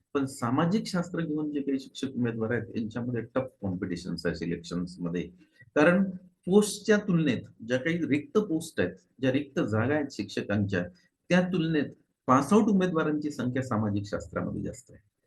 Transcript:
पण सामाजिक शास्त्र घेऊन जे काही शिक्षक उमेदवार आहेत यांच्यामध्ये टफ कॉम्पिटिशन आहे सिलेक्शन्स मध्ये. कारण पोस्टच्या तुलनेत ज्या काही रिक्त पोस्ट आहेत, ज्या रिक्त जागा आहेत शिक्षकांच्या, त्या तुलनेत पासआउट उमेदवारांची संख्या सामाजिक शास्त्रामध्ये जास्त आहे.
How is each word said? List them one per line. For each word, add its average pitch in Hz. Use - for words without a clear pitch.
पण 139
सामाजिक 156
शास्त्र 175
घेऊन 151
जे 147
काही 135
शिक्षक -
उमेदवार 117
आहेत 110
यांच्यामध्ये 117
टफ 131
कॉम्पिटिशन 90
आहे 85
सिलेक्शन्स 85
मध्ये. 87
कारण 180
पोस्टच्या 208
तुलनेत 160
ज्या 123
काही 165
रिक्त 143
पोस्ट 160
आहेत, 90
ज्या 131
रिक्त 139
जागा 120
आहेत 151
शिक्षकांच्या, 101
त्या 180
तुलनेत 165
पासआउट 143
उमेदवारांची 160
संख्या 123
सामाजिक 104
शास्त्रामध्ये 85
जास्त -
आहे. -